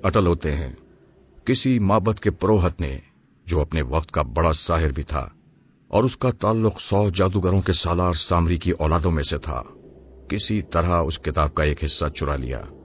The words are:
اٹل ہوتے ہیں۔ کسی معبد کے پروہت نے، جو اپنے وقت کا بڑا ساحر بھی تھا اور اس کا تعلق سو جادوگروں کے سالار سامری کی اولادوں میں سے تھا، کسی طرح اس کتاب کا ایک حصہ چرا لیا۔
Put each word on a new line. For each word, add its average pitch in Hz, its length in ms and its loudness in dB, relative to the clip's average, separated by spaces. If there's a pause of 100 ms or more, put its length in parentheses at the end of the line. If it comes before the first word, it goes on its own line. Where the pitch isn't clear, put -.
اٹل 98 240 2
ہوتے 78 280 0
ہیں۔ 69 160 -6 (760)
کسی 127 340 2
معبد 104 400 2
کے 104 120 0
پروہت 95 500 2
نے، 67 180 -6 (460)
جو 82 160 0
اپنے 78 200 -2
وقت 73 300 -2
کا - 100 0
بڑا 78 320 2
ساحر 78 380 0
بھی 71 120 -4
تھا 69 260 -6 (580)
اور 110 160 2
اس 127 140 -2
کا 127 140 0
تعلق 110 500 0
سو 101 280 2
جادوگروں 92 520 2
کے 92 120 0
سالار 87 400 0
سامری 85 440 2
کی 85 140 -2
اولادوں 82 400 0
میں 76 120 0
سے 73 140 -2
تھا، 62 260 -8 (680)
کسی 107 320 -2
طرح 85 400 0
اس 78 180 -4
کتاب 78 360 -2
کا 78 80 0
ایک 76 200 0
حصہ 76 260 -4
چرا 71 260 -4
لیا۔ 62 260 -6 (240)